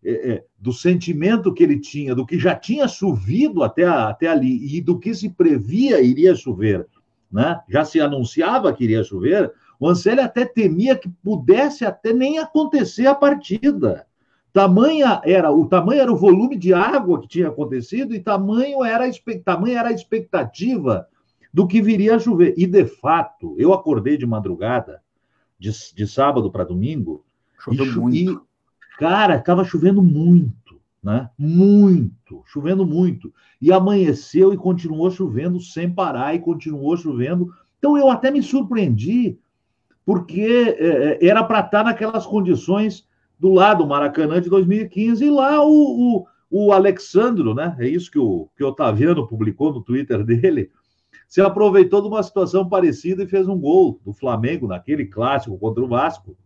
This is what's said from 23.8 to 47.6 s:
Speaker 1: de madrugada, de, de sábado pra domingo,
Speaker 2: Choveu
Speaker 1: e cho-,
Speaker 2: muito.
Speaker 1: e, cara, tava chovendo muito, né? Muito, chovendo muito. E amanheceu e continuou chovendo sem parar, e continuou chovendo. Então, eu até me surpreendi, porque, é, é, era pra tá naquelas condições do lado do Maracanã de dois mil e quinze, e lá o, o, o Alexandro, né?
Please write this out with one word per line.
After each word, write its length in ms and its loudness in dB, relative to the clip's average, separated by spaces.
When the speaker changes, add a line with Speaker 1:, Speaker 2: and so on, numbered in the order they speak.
Speaker 1:
de 80 -6
madrugada, 760 -6
de, 120 -8
de 140 -6
sábado 420 -2
pra 140 -6
domingo, 600 -6
Speaker 2:
Choveu 240 -4
Speaker 1:
e 40 -4
cho-, 140 -6
Speaker 2:
muito. 140 0
Speaker 1:
e, 220 -2
cara, 400 0
tava 260 0
chovendo 380 2
muito, 760 2
né? 360 -4
Muito, 1040 2
chovendo 400 -4
muito. 480 -2
E 140 4
amanheceu 800 2
e 60 -4
continuou 520 -2
chovendo 500 -4
sem 300 -8
parar, 440 -4
e 40 -4
continuou 560 -4
chovendo. 600 -4
Então, 180 2
eu 140 4
até 200 0
me 120 -2
surpreendi, 960 -2
porque, 760 0
é, 60 -2
é, 420 2
era 160 4
pra 200 -2
tá 200 0
naquelas 440 -4
condições 840 -2
do 120 2
lado 320 6
do 60 0
Maracanã 520 -2
de 80 -6
dois 160 2
mil 180 0
e 60 -8
quinze, 360 -2
e 60 2
lá 340 2
o, 60 4
o, 560 2
o 240 2
Alexandro, 840 2
né? 260 -6